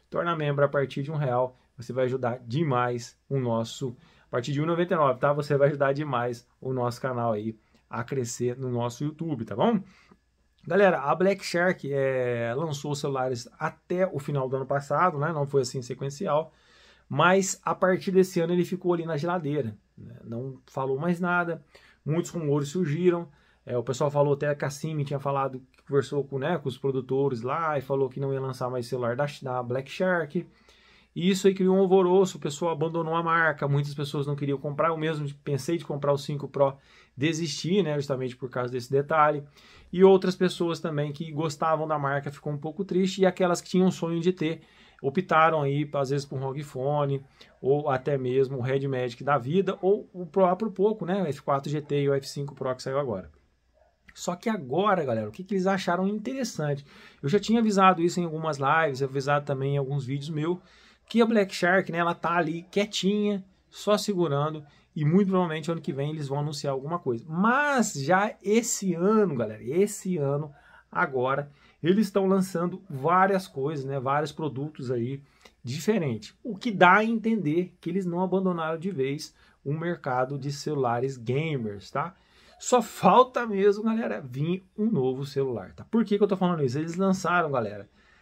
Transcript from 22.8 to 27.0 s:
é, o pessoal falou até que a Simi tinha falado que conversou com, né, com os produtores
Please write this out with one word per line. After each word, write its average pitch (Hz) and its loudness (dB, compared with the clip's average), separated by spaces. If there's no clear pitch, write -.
é, 120 -4
o 120 0
pessoal 139 -2
falou 143 0
até 147 -2
que 143 -6
a 139 -4
Simi 156 -6
tinha 143 -4
falado 135 -4
que - -20
conversou 139 0
com, 139 -6
né, 156 -2
com 143 -4
os 120 -8
produtores 135 0